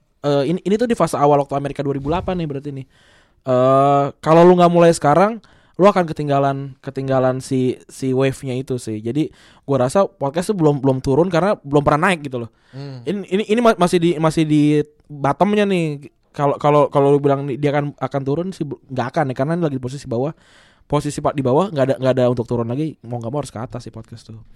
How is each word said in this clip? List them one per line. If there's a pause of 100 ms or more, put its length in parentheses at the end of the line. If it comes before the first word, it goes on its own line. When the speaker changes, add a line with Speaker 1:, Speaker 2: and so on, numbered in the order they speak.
(200)
Speaker 1:
eh,
ini,
ini
tuh
di
fase
awal
waktu
Amerika
dua
ribu
delapan
nih
berarti
nih. (560)
Eh, (100)
kalau
lu
nggak
mulai
sekarang, (340)
lu
akan
ketinggalan, (220)
ketinggalan
si, (100)
si
wave-nya
itu
sih.
Jadi (340)
gua
rasa
podcast
tuh
belum,
belum
turun
karena
belum
pernah
naik
gitu
loh. (200)
Speaker 2:
Hmm.
Speaker 1:
Ini,
ini,
ini
ma-,
masih
di,
masih
di (260)
bottom-nya
nih. (440)
Kalau,
kalau,
kalau
lu
bilang
nih
dia
akan,
akan
turun
sih
bel-,
nggak
akan
ya,
karena
ini
lagi
di
posisi
bawah. (520)
Posisi
pa-,
di
bawah
nggak
ada,
nggak
ada
untuk
turun
lagi,
mau
nggak
mau
harus
ke
atas
sih
podcast
tuh. (160)